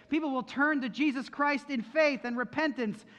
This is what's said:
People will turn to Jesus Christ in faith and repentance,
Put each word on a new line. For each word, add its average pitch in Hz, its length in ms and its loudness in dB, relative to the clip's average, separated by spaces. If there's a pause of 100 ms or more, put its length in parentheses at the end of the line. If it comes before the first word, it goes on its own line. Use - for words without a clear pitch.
People 302 220 0
will 254 120 0
turn 285 380 2
to 254 80 -2
Jesus 247 400 0
Christ 285 400 0
in 262 140 -2
faith 294 420 2
and 240 140 -2
repentance, 247 640 -2 (140)